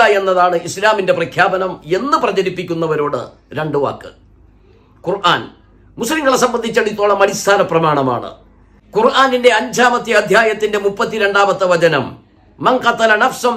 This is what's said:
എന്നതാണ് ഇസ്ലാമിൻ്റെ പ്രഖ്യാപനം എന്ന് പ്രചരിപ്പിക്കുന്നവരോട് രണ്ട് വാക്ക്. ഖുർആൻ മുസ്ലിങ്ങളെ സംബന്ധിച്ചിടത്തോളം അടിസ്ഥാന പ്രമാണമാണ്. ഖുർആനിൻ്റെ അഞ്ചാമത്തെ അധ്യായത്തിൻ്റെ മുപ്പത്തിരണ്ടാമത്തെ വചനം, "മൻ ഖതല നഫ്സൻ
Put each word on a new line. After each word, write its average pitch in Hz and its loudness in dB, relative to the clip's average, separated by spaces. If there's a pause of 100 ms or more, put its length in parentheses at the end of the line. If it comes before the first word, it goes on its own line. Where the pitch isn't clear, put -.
(200)
എന്നതാണ് 180 2 (120)
ഇസ്ലാമിൻ്റെ 190 0
പ്രഖ്യാപനം 180 0 (260)
എന്ന് 285 -2
പ്രചരിപ്പിക്കുന്നവരോട് 165 -2 (340)
രണ്ട് 143 -4
വാക്ക്. 113 -4 (920)
ഖുർആൻ 175 0 (560)
മുസ്ലിങ്ങളെ 269 0
സംബന്ധിച്ചിടത്തോളം 220 0
അടിസ്ഥാന 196 0
പ്രമാണമാണ്. 143 0 (600)
ഖുർആനിൻ്റെ 247 2
അഞ്ചാമത്തെ 240 0 (100)
അധ്യായത്തിൻ്റെ 208 0
മുപ്പത്തിരണ്ടാമത്തെ 202 0
വചനം, 165 2 (540)
"മൻ 233 2 (100)
ഖതല 226 2
നഫ്സൻ 247 0